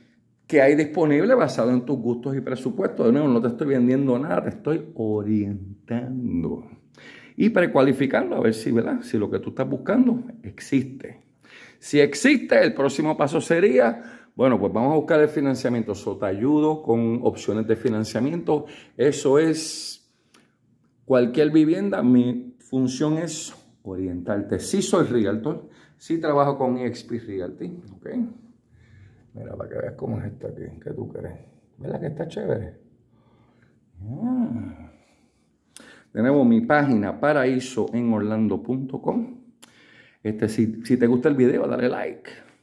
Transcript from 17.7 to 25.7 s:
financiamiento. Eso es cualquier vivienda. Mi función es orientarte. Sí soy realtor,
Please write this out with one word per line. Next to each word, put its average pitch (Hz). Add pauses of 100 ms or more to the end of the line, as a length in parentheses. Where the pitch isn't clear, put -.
financiamiento. 131 (300)
Eso 143
es - (920)
cualquier 131
vivienda. 156
Mi 123
función 131
es 160 (280)
orientarte. 95
Sí -
soy 170
realtor, 110 (280)